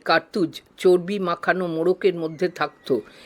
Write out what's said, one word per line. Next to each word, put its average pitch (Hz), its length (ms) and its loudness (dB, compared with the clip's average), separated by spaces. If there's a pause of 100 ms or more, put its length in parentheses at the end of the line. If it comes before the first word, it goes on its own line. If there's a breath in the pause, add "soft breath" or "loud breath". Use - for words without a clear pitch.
কার্তুজ 165 560 0 (160)
চর্বি 180 420 2
মাখানো 180 480 -2
মোড়কের 175 480 0
মধ্যে 160 340 -4
থাকত - 500 -4 (260 loud breath)